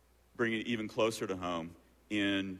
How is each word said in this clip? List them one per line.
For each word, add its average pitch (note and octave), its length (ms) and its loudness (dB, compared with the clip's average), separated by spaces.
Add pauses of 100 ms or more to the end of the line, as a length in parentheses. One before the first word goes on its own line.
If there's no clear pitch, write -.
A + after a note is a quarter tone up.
(360)
Bringing A2+ 240 2
it - 80 -4
even A2 220 0
closer A2+ 360 2
to F#2+ 120 -2
home, E2+ 360 -4 (360)
in G2 500 0